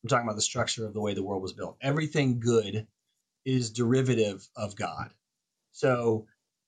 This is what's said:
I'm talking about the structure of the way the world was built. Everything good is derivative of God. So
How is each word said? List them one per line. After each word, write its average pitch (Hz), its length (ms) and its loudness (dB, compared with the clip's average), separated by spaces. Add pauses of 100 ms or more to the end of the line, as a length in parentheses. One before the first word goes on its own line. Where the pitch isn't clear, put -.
I'm 110 60 -8
talking 120 180 2
about 107 100 -2
the 101 60 -2
structure 113 440 -2
of 101 80 -8
the 107 60 -4
way 104 140 -2
the 98 100 -4
world 98 180 -4
was 92 100 -8
built. 90 280 -12
Everything 143 600 0
good 110 460 2 (600)
is 127 240 0
derivative 117 760 2 (100)
of 98 200 -6
God. 80 380 -8 (580)
So 117 540 2 (420)